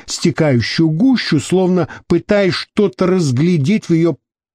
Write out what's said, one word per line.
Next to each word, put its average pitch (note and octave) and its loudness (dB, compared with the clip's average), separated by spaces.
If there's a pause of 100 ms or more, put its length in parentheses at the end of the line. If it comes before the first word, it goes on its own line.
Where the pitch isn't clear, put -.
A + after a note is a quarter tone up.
стекающую D3+ 0
гущу, E3+ 0
словно F3+ 0 (180)
пытаясь F#3 0
что-то - -2
разглядеть F3 0
в E3+ 0
её E3 0 (380)